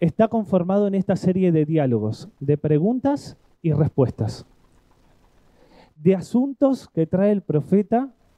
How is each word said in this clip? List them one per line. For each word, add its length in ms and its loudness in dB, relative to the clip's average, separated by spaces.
está 280 2
conformado 600 0
en 60 -2
esta 200 -2
serie 380 0
de 120 4
diálogos, 640 -2
de 180 0
preguntas 760 -2
y 100 0
respuestas, 720 -2
de 180 2
asuntos 760 -2
que 180 -2
trae 260 0
el 100 -2
profeta 680 0